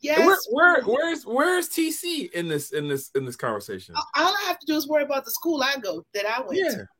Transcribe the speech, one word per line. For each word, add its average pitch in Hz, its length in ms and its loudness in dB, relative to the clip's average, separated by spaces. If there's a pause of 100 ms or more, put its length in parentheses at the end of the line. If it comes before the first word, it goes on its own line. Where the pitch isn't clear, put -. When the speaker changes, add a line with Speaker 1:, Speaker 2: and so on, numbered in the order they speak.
Speaker 1:
Yes. 339 520 6
Speaker 2:
Where, 311 300 6
where, - 20 -
where's, 294 420 0
where's 339 420 2
T 320 220 0
C 311 420 -6
in 170 140 -4
this, 151 240 -4
in 147 160 -2
this, 135 300 -4
in 135 80 0
this 127 100 -8
conversation? 101 640 -6
Speaker 1:
A-, - 240 -4
all 359 120 2
I 403 140 -4
have 349 140 -4
to - 60 -16
do 311 100 0
is 294 100 -4
worry 294 160 2
about 277 220 -2
the - 80 -10
school 320 280 -2
I 269 200 0
go, 175 240 -6 (100)
that 202 100 -2
I 226 220 -2
went 330 160 -2
Speaker 2:
Yeah. 339 80 0
Speaker 1:
to. 107 160 -6 (140)